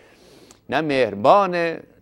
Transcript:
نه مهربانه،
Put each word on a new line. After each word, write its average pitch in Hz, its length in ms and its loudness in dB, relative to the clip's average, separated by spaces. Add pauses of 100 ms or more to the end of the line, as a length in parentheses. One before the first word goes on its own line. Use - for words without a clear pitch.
(680)
نه 127 120 -2
مهربانه، 160 1000 0 (180)